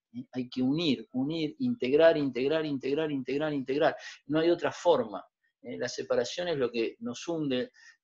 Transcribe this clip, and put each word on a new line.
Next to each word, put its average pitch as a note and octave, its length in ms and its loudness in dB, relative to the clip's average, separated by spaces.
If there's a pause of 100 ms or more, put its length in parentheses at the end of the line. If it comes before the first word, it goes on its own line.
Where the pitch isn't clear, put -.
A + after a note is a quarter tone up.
(300)
Hay B2+ 180 -6
que - 140 -4
unir, C#3+ 480 0
unir, D3+ 480 -2
integrar, C3 580 4
integrar, C#3+ 480 0
integrar, C#3+ 460 -2
integrar, C#3+ 420 -2
integrar. C#3 440 0 (300)
No D3+ 120 0
hay E3 120 4
otra D3+ 200 2
forma. A2+ 540 0 (400)
¿eh? B2 120 -10
La B2 120 -4
separación B2+ 600 -2
es D#3+ 80 -2
lo B2 140 0
que A2+ 300 -2
nos A#2+ 260 -8
hunde, C#3 460 -2 (320)